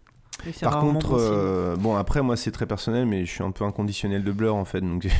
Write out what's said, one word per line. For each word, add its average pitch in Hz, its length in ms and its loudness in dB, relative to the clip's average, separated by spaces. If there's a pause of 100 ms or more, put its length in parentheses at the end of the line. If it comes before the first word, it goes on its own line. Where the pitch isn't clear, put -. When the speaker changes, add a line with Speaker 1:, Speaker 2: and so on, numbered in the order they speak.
(460)
Speaker 1:
Oui, 170 80 -8
c'est - 120 -6
Speaker 2:
Par 147 80 4
Speaker 1:
rarement 147 200 2
Speaker 2:
contre, 156 180 0
Speaker 1:
bon 131 80 4
signe. 117 120 4
Speaker 2:
euh, 95 460 0
bon, 107 180 2
après, 101 260 2
moi, 123 160 2
c'est 113 140 -4
très 113 160 -4
personnel, 113 400 0
mais 95 180 0
je 85 60 -8
suis - 120 -6
un 95 80 -2
peu 98 140 -6
inconditionnel 101 580 -2
de 101 80 0
Blur, 107 240 0
en 98 100 -2
fait. 95 160 -4
Donc, 90 260 -2 (120)